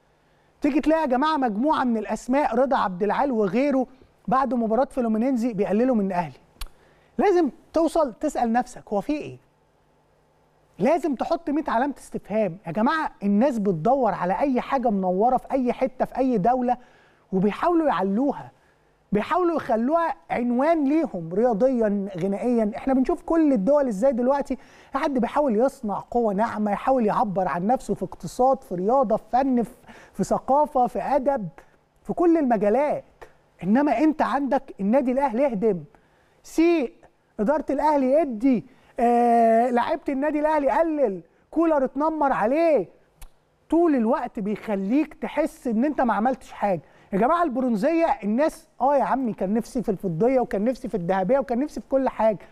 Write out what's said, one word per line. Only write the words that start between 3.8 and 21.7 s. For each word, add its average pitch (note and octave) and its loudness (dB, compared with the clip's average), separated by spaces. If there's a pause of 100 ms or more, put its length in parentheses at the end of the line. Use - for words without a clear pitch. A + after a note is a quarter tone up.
بعد B3+ 0
مباراة A#3 0
فلومينينزي A#3 0
بيقللوا G#3 0
من G3 0
الأهلي. F3 -4 (840)
لازم F4 4 (220)
توصل D#4 2
تسأل B3 -2
نفسك: B3 -4 (100)
هو G3+ 0
في C#4+ -4
إيه؟ C#3 -8 (1400)
لازم C#4+ 2
تحط D4+ -4
مية D4 -2
علامة B3+ 0
استفهام. G3+ -4 (100)
يا E3+ -8
جماعة C#4 0 (120)
الناس A3 2
بتدور G3+ 2
على F3 -2
أي B3+ 0
حاجة B3 -2
منورة G3 0
في - -4
أي B3 0
حتة - -4
في - -10
أي B3+ 0
دولة A#3+ 2 (560)
وبيحاولوا C#4 0
يعلوها، G3 -2 (600)
بيحاولوا E4 0
يخلوها C#4 0 (160)
عنوان B3+ 0
ليهم B3 -2
رياضيًا، G#3+ 2 (100)